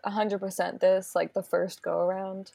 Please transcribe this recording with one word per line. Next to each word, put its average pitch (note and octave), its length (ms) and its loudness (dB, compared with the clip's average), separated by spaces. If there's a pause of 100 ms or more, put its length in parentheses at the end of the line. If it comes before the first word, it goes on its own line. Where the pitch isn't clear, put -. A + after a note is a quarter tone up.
a G3+ 80 -4
hundred G3+ 300 0
percent F#3 400 -4
this, F#3+ 340 4
like, E3+ 200 0
the F#3+ 80 0
first F3 400 -2
go E3+ 160 0
around. F#3+ 560 -2